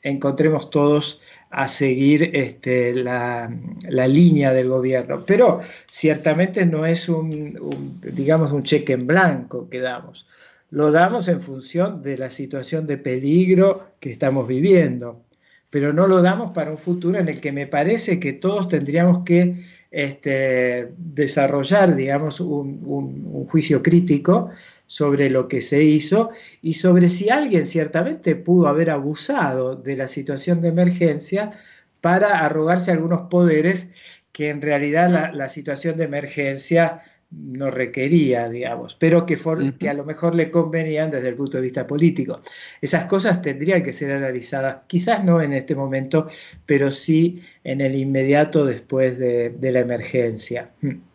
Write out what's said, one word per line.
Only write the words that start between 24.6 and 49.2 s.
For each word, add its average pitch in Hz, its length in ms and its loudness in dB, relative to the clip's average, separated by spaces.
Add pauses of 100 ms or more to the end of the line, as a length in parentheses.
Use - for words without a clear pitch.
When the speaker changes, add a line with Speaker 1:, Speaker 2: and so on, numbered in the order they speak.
Speaker 1:
sobre 139 400 0
lo 127 200 0
que 127 120 -4
se 143 220 2
hizo 156 480 4 (300)
y 160 140 -4
sobre 180 340 6
si 196 200 0
alguien 233 380 2
ciertamente 165 680 -2
pudo 175 300 4
haber 160 220 2
abusado 143 880 -2
de 127 220 -8
la 131 100 -6
situación 147 540 -4
de 170 80 0
emergencia 175 840 0 (480)
para 185 460 2
arrogarse 170 460 0
algunos 170 380 -2
poderes 175 600 2 (420)
que 151 160 -6
en 147 140 -6
realidad 147 480 2
la, 160 240 0
la 147 160 -6
situación 151 480 -6
de 160 80 -2
emergencia 143 960 -2 (260)
no 139 400 -8
requería, 131 760 0
digamos, 120 500 -8
pero 170 280 4
que 175 100 -2
for-, 160 260 -4
Speaker 2:
Ujú. 139 160 -4
Speaker 1:
que 151 120 -4
a 143 40 -4
lo 143 120 -8
mejor 160 280 -4
le 165 160 0
convenían 160 600 -2
desde 127 160 -4
el 120 80 -4
punto 139 220 -6
de 127 60 -2
vista 127 220 -6
político. 147 540 0 (400)
Esas - 240 -2
cosas 190 380 0
tendrían 151 420 -2
que 135 80 -8
ser 139 220 -6
analizadas, 135 640 -6 (100)
quizás 196 380 -2
no 170 160 4
en 143 100 -2
este 135 240 -2
momento, 135 540 -2 (360)
pero 139 280 2
sí 165 480 0 (240)
en 135 160 -4
el 135 140 0
inmediato 139 680 2
después 127 540 -2
de, 120 300 0